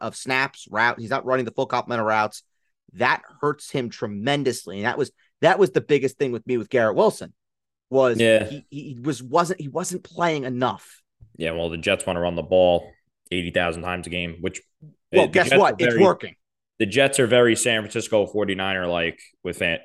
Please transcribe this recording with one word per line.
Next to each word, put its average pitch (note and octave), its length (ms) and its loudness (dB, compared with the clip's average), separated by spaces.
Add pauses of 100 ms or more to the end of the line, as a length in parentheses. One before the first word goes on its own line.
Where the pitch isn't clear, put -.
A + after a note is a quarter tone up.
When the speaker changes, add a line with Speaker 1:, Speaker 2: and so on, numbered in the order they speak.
Speaker 1:
of G#2+ 160 -8
snaps, C3 540 -4
route. A#2 300 0
He's A2 100 -8
not C3 140 -2
running B2+ 200 0
the A2+ 60 -10
full C3 160 -4
complement A#2+ 340 -4
of A2 60 -2
routes. G#2+ 360 0 (520)
That B2 280 0 (180)
hurts D3 300 -4
him B2 200 -4
tremendously. A2+ 880 -4
And G#2 80 -4
that A#2+ 120 -2
was, C3+ 120 -2 (300)
that F3 180 4
was G3 140 4
the D3+ 80 0
biggest C3+ 380 0
thing C3+ 140 -2
with A2+ 140 -8
me B2+ 120 -2
with G#2+ 100 -6
Garrett A2 280 2
Wilson E3+ 360 0 (580)
was B2+ 300 4
Speaker 2:
Yeah. A2 240 6
Speaker 1:
he, C3+ 260 -12
he C#3+ 320 -12
was, C3 200 -4
wasn't, E3 380 -2
he D3 80 -10
wasn't F3+ 360 -8
playing E3 400 -2
enough. B2 580 -4 (340)
Speaker 2:
Yeah, D#2+ 160 -4
well, E2 180 -4
the E2+ 80 -8
Jets F#2+ 280 -2
wanna F2 140 -2
run F2 160 -2
the E2 60 -4
ball F2 480 4 (400)
eighty F2 200 -4
thousand E2+ 320 -2
times F2 240 -8
a E2+ 40 -12
game, F2 320 -6
which F#2 180 -6 (520)
Speaker 1:
Well, D#3 140 4
Speaker 2:
the D3+ 60 -6
Speaker 1:
guess F3+ 160 2
Speaker 2:
Jets F3 100 4
Speaker 1:
what? E3 140 6
Speaker 2:
are G2+ 60 -6
Speaker 1:
It's A#2+ 160 2
Speaker 2:
very, E3 80 6
Speaker 1:
working. E3+ 320 2 (440)
Speaker 2:
the A2 80 0
Jets C3+ 320 2
are C3 80 4
very A#2+ 300 6
San A2+ 260 0
Francisco G#2 440 -2
forty-niner-like F#2 920 -2 (240)
with F2 160 -8
fan-, E2+ 260 0